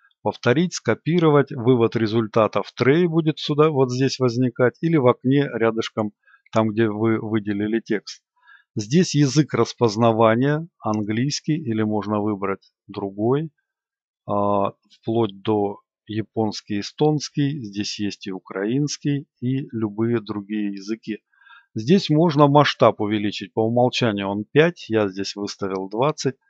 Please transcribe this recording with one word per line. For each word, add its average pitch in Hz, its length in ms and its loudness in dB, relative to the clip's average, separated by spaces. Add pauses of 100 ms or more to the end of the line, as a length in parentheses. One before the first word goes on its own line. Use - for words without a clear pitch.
(220)
Повторить, 127 500 0
скопировать, 147 800 2
вывод 117 420 2
результата 110 680 0
в - 100 -14
трей 147 340 2
будет 160 320 0
сюда, 151 300 2
вот 135 240 2
здесь 127 260 0
возникать, 123 640 0
или 165 160 2
в 127 120 4
окне 135 440 2
рядышком, 110 600 -2 (400)
там, 110 180 2
где 110 180 2
вы 107 320 0
выделили 107 600 -2
текст. - 420 -6 (520)
Здесь 120 400 0
язык 147 380 2
распознавания, 117 1120 2 (120)
английский, 107 800 -4
или 113 260 -4
можно 107 400 -2
выбрать 98 500 -4 (140)
другой, 104 640 -2 (760)
а, 101 460 0 (300)
вплоть 110 400 -2
до 101 400 -2 (240)
японский, 107 760 -6
эстонский, 147 800 -2
здесь 101 360 -8
есть 101 280 -6
и 98 60 -8
украинский, 139 920 -4 (160)
и 131 300 -2
любые 113 500 -2
другие 104 500 -6
языки. 104 460 -10 (560)
Здесь 143 360 2
можно 151 380 4
масштаб 139 520 4
увеличить, 104 540 -4
по 113 120 0
умолчанию 117 640 0
он 101 160 -4
пять, 160 460 0
я 107 180 2
здесь 95 260 -8
выставил 98 540 -6
двадцать, 131 480 -2 (140)